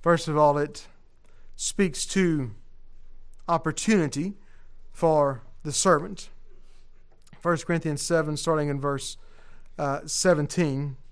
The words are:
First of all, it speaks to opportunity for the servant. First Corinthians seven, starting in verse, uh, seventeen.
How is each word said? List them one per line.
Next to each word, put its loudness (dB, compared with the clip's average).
First 2
of 2
all, 8
it -4
speaks 0
to 2
opportunity 2
for 4
the -6
servant. 2
First 0
Corinthians 0
seven, 2
starting 2
in -2
verse, -4
uh, -2
seventeen. 2